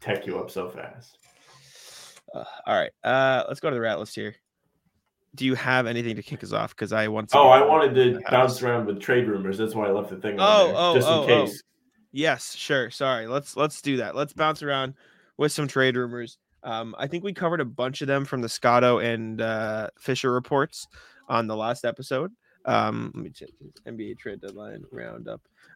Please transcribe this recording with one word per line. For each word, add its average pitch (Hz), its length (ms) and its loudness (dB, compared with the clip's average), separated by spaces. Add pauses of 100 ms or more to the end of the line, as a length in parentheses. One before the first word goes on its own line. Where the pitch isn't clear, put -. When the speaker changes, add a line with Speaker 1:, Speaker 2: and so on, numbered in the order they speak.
Speaker 1:
tech 98 260 -6
you 90 120 -6
up - 120 -10
so 90 200 -8
fast. - 480 -18 (1160)
Speaker 2:
Uh, 58 100 -12 (220)
all 107 120 0
right. 69 140 -2 (120)
Uh, 131 440 2
let's 139 120 -10
go 160 80 -4
to 139 60 -2
the 120 60 -4
rat 110 180 -2
list 107 160 -10
here. 107 200 -10 (1000)
Do 131 100 -4
you 131 100 2
have 127 320 2
anything 117 300 -4
to 104 60 -10
kick - 200 -12
us 101 100 -12
off? 107 220 -4
'Cause - 200 -6
I 110 140 2
once 107 260 -4
Speaker 1:
Oh, 135 180 10
Speaker 2:
again 131 100 12
Speaker 1:
I 143 40 6
wanted 151 280 4
to 131 100 8 (100)
Speaker 2:
left - 100 -8
the - 60 -6
Speaker 1:
bounce 127 240 6
Speaker 2:
house. - 80 -8
Speaker 1:
around 117 240 0
with 98 140 -4
trade 123 280 2
rumors. 98 300 -2
That's 110 160 -2
why 104 140 -2
I - 20 2
left 98 200 0
the 95 60 -10
thing 107 240 -4
on 196 80 4
Speaker 2:
Oh, 208 180 6
Speaker 1:
there, 156 120 0
Speaker 2:
oh, 175 160 2
Speaker 1:
just - 140 4
in 160 60 4
Speaker 2:
oh, 151 80 2
oh. 135 40 -2
Speaker 1:
case. - 360 2 (500)
Speaker 2:
Yes, 139 440 -2
sure. 131 340 -2
Sorry. 127 380 -2
Let's, 139 280 -6
let's 147 260 -2
do 135 160 -2
that. 107 180 -6
Let's 147 160 -6
bounce 156 320 -2
around 135 300 -4 (420)
with 147 160 0
some 147 160 -4
trade 131 280 2
rumors. 120 420 -8 (260)
Um, 113 340 -8
I 139 80 -6
think 170 160 -8
we 196 100 -6
covered 170 280 -2
a 139 40 -4
bunch 127 380 -6
of 139 60 -4
them 139 160 0
from 131 160 -6
the 117 80 -4
Scotto 120 500 4
and, 113 420 -4
uh, 110 480 -4 (100)
Fisher 127 340 -2
reports 135 560 -2 (400)
on 117 180 0
the 110 100 -4
last 113 280 -4
episode. 131 480 -4 (340)
Um, 110 480 0
let 113 100 -12
me 78 60 -14
check - 180 -20 (120)
this - 100 -20 (160)
N 117 100 -14
B 107 140 -12
A 104 60 -14
trade 101 260 -14
deadline 104 480 -16
roundup. 117 500 -14 (360)